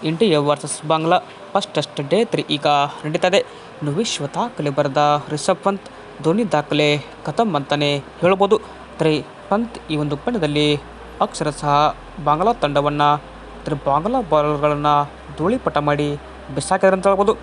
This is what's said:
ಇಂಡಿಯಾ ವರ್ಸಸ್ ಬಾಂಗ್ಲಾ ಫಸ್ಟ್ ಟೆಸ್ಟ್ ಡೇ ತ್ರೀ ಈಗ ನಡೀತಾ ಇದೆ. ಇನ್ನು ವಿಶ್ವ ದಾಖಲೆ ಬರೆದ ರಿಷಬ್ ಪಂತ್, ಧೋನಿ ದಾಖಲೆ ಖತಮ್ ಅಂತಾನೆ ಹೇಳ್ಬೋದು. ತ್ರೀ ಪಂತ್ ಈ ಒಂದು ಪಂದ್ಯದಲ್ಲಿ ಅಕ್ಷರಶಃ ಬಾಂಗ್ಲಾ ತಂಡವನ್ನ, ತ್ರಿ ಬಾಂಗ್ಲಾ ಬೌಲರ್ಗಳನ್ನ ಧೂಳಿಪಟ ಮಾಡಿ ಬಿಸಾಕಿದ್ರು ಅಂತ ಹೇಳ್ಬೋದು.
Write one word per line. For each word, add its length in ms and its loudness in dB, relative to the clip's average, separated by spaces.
ಇಂಡಿಯಾ 360 2
ವರ್ಸಸ್ 460 -2
ಬಾಂಗ್ಲಾ 320 2
ಫಸ್ಟ್ 220 -2
ಟೆಸ್ಟ್ 340 -4
ಡೇ 160 2
ತ್ರೀ 260 -4
ಈಗ 160 -2
ನಡೀತಾ 220 0
ಇದೆ. 100 4
ಇನ್ನು 540 -6
ವಿಶ್ವ 340 -2
ದಾಖಲೆ 440 -4
ಬರೆದ 260 0
ರಿಷಬ್ 340 -2
ಪಂತ್, 200 0
ಧೋನಿ 300 2
ದಾಖಲೆ 460 2
ಖತಮ್ 580 -2
ಅಂತಾನೆ 420 0
ಹೇಳ್ಬೋದು. 600 2
ತ್ರೀ 260 2
ಪಂತ್ 300 -2
ಈ 60 0
ಒಂದು 200 -2
ಪಂದ್ಯದಲ್ಲಿ 600 0
ಅಕ್ಷರಶಃ 760 0
ಬಾಂಗ್ಲಾ 280 2
ತಂಡವನ್ನ, 500 0
ತ್ರಿ 120 -4
ಬಾಂಗ್ಲಾ 340 0
ಬೌಲರ್ಗಳನ್ನ 680 2
ಧೂಳಿಪಟ 400 0
ಮಾಡಿ 420 0
ಬಿಸಾಕಿದ್ರು 420 4
ಅಂತ 100 0
ಹೇಳ್ಬೋದು. 360 4